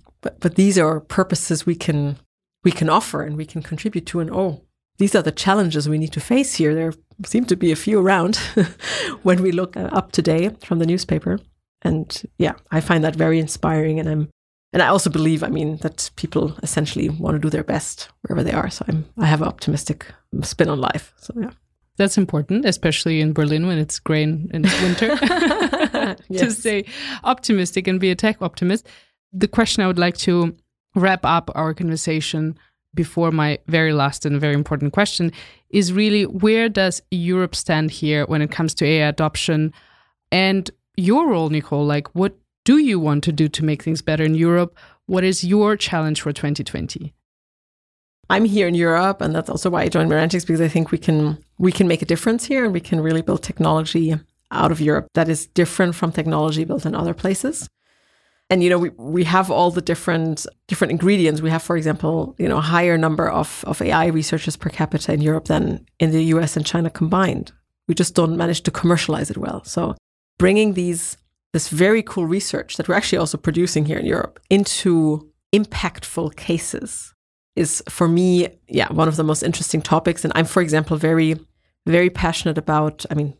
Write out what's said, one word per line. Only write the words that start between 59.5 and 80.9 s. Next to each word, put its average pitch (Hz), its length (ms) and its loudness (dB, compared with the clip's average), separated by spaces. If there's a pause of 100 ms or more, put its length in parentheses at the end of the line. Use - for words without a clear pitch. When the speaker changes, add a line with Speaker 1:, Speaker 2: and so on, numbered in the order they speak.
Speaker 1:
all 175 200 2
the 170 100 -4
different, 165 640 -2 (220)
different 160 240 -2
ingredients. 165 500 2
We 160 80 0
have, 165 120 0
for 180 140 -2
example, 156 640 -2
you 170 100 0
know, - 100 0
a 156 40 0
higher 170 360 2
number 160 320 0
of, - 380 -4
of 165 140 -6
A - 100 0
I 160 160 2
researchers 160 480 -2
per - 140 -8
capita - 420 -4
in 151 100 0
Europe 156 240 0
than - 400 -2 (140)
in 160 120 4
the 160 140 2
U 160 140 4
S 160 160 -2
and 156 100 -2
China 165 240 0
combined. 180 640 0 (380)
We 170 60 0
just - 200 0
don't 165 220 2
manage 170 260 -2
to 170 80 0
commercialize 160 580 0
it - 80 -8
well. - 280 -8
So - 300 -4 (440)
bringing 202 340 4
these, 175 440 -4 (340)
this 160 160 -2
very 196 340 4
cool 185 240 -4
research - 520 -4
that 160 100 -4
we're 180 80 2
actually 196 220 2
also 160 200 -2
producing 165 480 0
here 156 140 -2
in - 60 -4
Europe - 340 -2 (100)
into 165 800 2 (240)
impactful - 840 -2
cases - 760 -6 (440)
is, - 320 -2
for - 180 0
me, 175 400 4 (220)
yeah, 123 240 0
one 160 160 2
of 151 80 -2
the 160 80 0
most 156 180 0
interesting 165 380 -2
topics. 165 420 0
And 156 140 -2
I'm, 165 80 2
for 180 160 0
example, 156 340 0